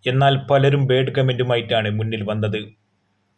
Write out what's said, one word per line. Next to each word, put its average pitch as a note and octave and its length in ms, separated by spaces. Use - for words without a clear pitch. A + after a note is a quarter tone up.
എന്നാൽ C#3 300
പലരും C#3 500
ബാഡ് C3 260
കമന്റുമായിട്ടാണ് B2 760
മുന്നിൽ A2 320
വന്നത്. G#2+ 360